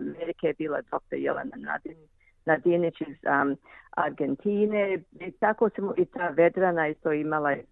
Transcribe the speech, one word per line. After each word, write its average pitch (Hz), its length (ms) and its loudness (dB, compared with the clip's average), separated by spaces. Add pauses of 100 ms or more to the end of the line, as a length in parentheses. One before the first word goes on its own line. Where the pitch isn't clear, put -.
Amerike, 156 580 -4
bila 147 220 -4 (100)
doktor 143 280 -6
Jelena 139 380 -6
Nadin-, 151 520 -10 (380)
Nadinić 170 540 2
iz, 156 240 -8
um, 143 320 2 (340)
Argentine 202 1080 0 (220)
i 185 120 -12
tako 220 440 2
sam, 196 200 -4
i 180 80 4
ta 175 240 -2
Vedrana 165 600 4
isto 156 240 -2
imala 151 440 0 (160)